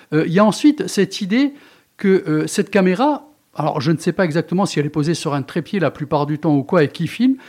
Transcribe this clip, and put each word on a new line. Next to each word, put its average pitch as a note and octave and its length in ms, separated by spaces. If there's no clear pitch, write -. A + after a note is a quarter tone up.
Euh, D#3 140
il E3+ 60
y F#3 80
a G#3+ 40
ensuite A3 440
cette F#3+ 320
idée B3 320
que, F#3+ 280
euh, D#3 220
cette - 220
caméra, G#3+ 580
alors D3 260
je D3+ 120
ne D3+ 60
sais F3+ 140
pas F#3+ 120
exactement E3+ 420
si - 140
elle C#3+ 60
est - 20
posée D#3 260
sur D3 200
un C#3 80
trépied F3+ 360
la D3 140
plupart D3 340
du D3+ 120
temps D3+ 180
ou C3+ 80
quoi F3 180
et C#3 60
qui D#3+ 180
filme, C4 300